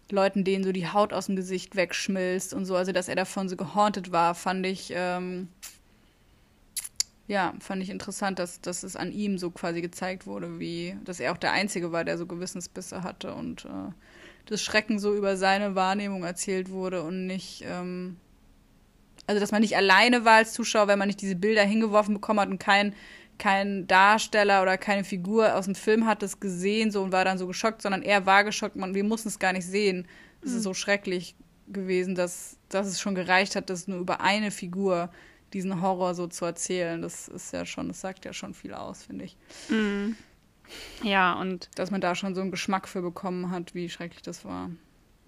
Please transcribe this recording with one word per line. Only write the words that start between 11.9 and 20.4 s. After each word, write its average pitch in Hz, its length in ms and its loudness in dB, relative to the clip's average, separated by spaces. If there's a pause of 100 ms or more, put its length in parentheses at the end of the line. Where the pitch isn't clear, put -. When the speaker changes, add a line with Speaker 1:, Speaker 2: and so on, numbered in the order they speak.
Speaker 1:
war, 165 120 0
der 165 140 -2
so 170 80 -6
Gewissensbisse 180 760 -10
hatte - 320 -10
und, - 320 -10
äh, - 260 -10 (540)
das 214 160 -4
Schrecken 214 380 0
so 208 160 0
über 196 200 0
seine 196 380 2
Wahrnehmung 190 480 0
erzählt 185 480 -4
wurde 185 320 -4
und 185 240 -4
nicht, - 400 -8
ähm, 180 500 -8 (1080)
also 208 140 2
dass 208 100 0
man 214 100 4
nicht 214 160 4
alleine 208 480 6
war 226 100 10
als 220 180 6